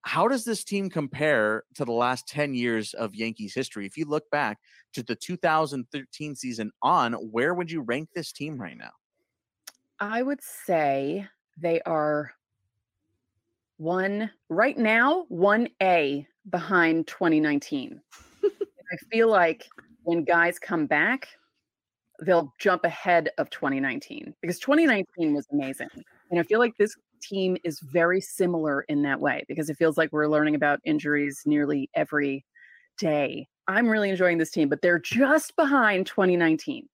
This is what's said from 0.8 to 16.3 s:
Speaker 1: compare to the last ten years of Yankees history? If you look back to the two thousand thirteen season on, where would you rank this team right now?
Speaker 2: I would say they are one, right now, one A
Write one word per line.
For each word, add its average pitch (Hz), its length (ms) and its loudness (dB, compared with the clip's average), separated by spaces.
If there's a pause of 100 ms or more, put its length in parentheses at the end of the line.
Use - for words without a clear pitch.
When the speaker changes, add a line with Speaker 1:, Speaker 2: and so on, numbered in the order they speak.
Speaker 1:
compare 135 760 0 (100)
to 143 100 -6
the 120 80 -4
last 123 340 -2
ten 143 280 -4
years 117 400 -2
of 104 200 -6
Yankees 110 400 -8
history? 110 300 -6
If 98 140 -12
you 156 80 -4
look 147 240 -4
back 135 260 -2 (380)
to 131 80 -6
the 117 120 -6
two 175 220 -8
thousand 156 560 0
thirteen 147 420 -12
season 113 360 -8 (100)
on, 131 320 2
where 117 400 -2
would 175 180 -4
you 160 120 -6
rank 127 320 -4
this 165 180 -10
team 147 240 -10
right 85 220 -12
now? 58 140 -18 (1080)
Speaker 2:
I 220 220 -4
would 277 200 -4
say 151 840 -2 (340)
they 165 220 0
are 151 500 -2 (1400)
one, 190 540 -2 (180)
right 214 300 2
now, 240 500 2
one 202 400 2 (140)
A 147 440 2 (220)